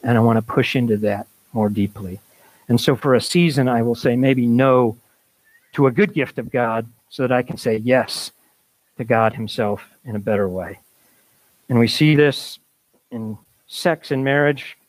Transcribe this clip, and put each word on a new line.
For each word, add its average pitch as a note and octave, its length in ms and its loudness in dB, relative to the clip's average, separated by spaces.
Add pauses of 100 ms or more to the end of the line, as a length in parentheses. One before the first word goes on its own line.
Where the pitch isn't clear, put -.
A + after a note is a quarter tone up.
And A#2+ 140 2
I A2+ 40 4
want A2+ 160 4
to A2+ 160 -4
push - 220 0
into A#2 220 0
that G#2 300 -4 (260)
more G#2+ 160 0
deeply. G2+ 500 -6 (500)
And - 100 4
so C#3+ 160 0
for B2+ 200 0
a A2 60 2
season, C#3+ 460 2
I A#2+ 140 0
will A#2 140 0
say A#2+ 200 -2
maybe B2+ 300 2
no B2 520 4 (760)
to C#3 140 2
a C3 40 2
good F3 220 0
gift C#3+ 240 -4
of A#2+ 140 -10
God A#2 360 -2 (220)
so - 140 -6
that B2+ 80 0
I B2 100 2
can B2 160 -8
say A2 200 -2
yes A#2+ 540 0 (680)
to B2+ 60 -8
God A2+ 300 2
himself G#2 560 -6 (140)
in A#2 120 -10
a G#2 40 -4
better G2+ 300 -2
way. F2+ 300 -10 (920)
And A#2+ 100 2
we A#2 80 4
see D3+ 280 4
this C#3+ 440 0 (520)
in A2 260 -10 (300)
sex - 440 -4
and C3+ 120 -2
marriage. C#3+ 540 0 (120)